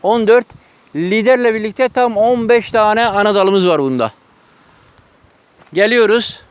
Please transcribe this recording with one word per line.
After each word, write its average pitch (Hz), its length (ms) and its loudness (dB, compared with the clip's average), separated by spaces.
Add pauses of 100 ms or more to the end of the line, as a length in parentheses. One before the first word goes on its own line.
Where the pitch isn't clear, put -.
on 214 240 0
dört. 233 200 4 (480)
Liderle 220 580 0
birlikte 220 360 -4
tam 240 280 -2
on 226 320 0
beş 233 220 0
tane 220 340 0
ana 202 300 0
dalımız 196 320 2
var 160 120 0
bunda. 127 320 -2 (1600)
Geliyoruz. 220 760 0